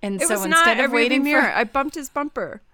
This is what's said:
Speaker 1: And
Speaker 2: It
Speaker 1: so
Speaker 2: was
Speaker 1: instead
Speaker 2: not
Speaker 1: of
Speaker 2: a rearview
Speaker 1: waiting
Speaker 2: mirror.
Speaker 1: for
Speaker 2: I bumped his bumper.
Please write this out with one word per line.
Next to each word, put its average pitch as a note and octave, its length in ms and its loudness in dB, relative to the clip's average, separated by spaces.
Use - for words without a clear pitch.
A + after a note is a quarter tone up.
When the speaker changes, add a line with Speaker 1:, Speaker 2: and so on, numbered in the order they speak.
Speaker 1:
And G3 220 -6
Speaker 2:
It - 60 -2
Speaker 1:
so A3 60 0
Speaker 2:
was G3+ 100 -4
Speaker 1:
instead E4 340 4
Speaker 2:
not C4 60 2
Speaker 1:
of - 0 -
Speaker 2:
a C4+ 40 0
rearview A#3+ 60 -4
Speaker 1:
waiting B3 300 2
Speaker 2:
mirror. D4 180 2
Speaker 1:
for A#3+ 60 2
Speaker 2:
I G#3+ 160 0
bumped C#4 320 -4
his C#4+ 140 -12
bumper. B3 520 -8